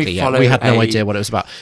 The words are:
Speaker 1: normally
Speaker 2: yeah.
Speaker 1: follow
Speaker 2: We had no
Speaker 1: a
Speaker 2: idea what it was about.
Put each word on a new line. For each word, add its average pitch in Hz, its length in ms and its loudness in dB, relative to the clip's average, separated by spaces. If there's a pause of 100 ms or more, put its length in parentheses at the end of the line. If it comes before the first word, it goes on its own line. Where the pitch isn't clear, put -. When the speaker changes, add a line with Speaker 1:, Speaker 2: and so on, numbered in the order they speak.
Speaker 1:
normally 95 80 -4
Speaker 2:
yeah. 92 100 -2
Speaker 1:
follow 131 160 0
Speaker 2:
We 131 80 4
had 123 160 2
no 123 120 4
Speaker 1:
a 113 80 2
Speaker 2:
idea 110 220 0
what 101 120 -2
it - 20 -2
was 104 80 -4
about. 107 200 -4 (140)